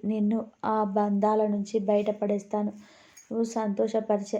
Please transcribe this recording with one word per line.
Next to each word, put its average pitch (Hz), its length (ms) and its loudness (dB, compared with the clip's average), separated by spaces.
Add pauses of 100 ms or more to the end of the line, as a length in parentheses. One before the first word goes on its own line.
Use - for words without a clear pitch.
నిన్ను 214 340 2 (240)
ఆ 220 140 0 (120)
బంధాల 208 580 2
నుంచి 208 320 -2
బయటపడేస్తాను. 208 920 0 (520)
నువ్వు 226 260 -2
సంతోషపరిచే 214 920 -2